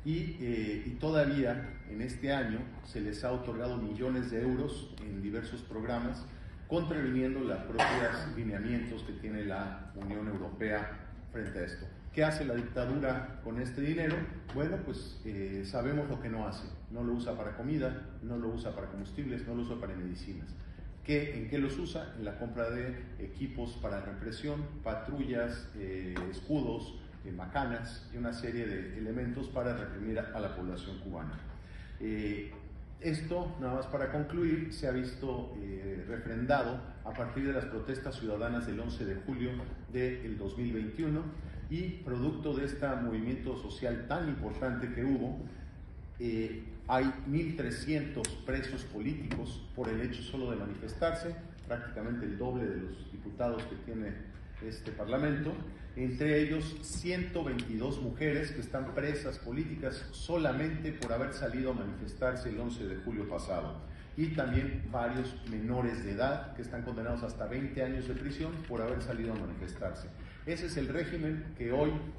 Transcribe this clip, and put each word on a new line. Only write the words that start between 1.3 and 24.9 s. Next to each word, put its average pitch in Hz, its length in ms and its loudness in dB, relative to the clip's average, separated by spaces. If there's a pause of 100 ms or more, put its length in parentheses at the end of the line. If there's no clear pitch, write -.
en 104 140 -4
este 127 320 0
año 113 280 2 (220)
se - 160 -6
les 104 240 -2
ha 123 80 2
otorgado 120 460 0
millones 117 540 0
de 113 100 2
euros 127 640 2
en 101 180 -4
diversos 113 400 -2
programas, 117 640 0 (420)
contraviniendo 131 720 4
los 110 180 2
propios - 760 4
lineamientos 110 680 0
que 101 100 -6
tiene 107 320 -4
la 98 480 -4
Unión 101 340 -2
Europea 104 640 0 (420)
frente 104 280 -2
a 87 60 0
esto. 92 200 -6 (280)
¿Qué 156 120 8
hace 156 180 4
la 123 120 2
dictadura 127 840 0
con 117 200 -2
este 127 180 -2
dinero? 160 380 4 (360)
Bueno, 156 300 2
pues, - 400 -6
eh, 98 420 -2
sabemos 143 440 2
lo - 100 0
que 117 80 -4
no 110 180 0
hace. 95 220 -4 (240)
No 120 140 -2
lo 120 80 4
usa 117 240 0
para 107 180 -2
comida, 131 500 2 (160)
no 120 160 -2
lo 117 120 0
usa 113 260 -2
para 98 140 -4
combustibles, 113 580 -4
no 120 80 -2
lo 120 60 2
usa 117 180 -2
para 95 160 -2
medicinas. 90 580 -4 (520)
¿Qué, 147 320 2
en 113 120 -2
qué 143 80 2
los 139 220 2
usa? - 380 -4
En 110 80 -4
la 101 120 -4
compra 117 320 0
de 123 320 -2 (160)
equipos 120 640 -4
para 101 200 0
represión, 113 600 -2 (220)
patrullas, 120 960 0